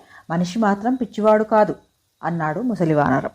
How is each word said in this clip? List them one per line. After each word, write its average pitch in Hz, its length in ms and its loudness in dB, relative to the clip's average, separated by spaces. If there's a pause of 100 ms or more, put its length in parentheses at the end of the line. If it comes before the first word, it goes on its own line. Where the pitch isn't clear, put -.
(300)
మనిషి 175 300 -4
మాత్రం 214 360 0
పిచ్చివాడు 214 480 2
కాదు," 214 320 2 (480)
అన్నాడు 160 360 -4
ముసలివానరం. 156 760 0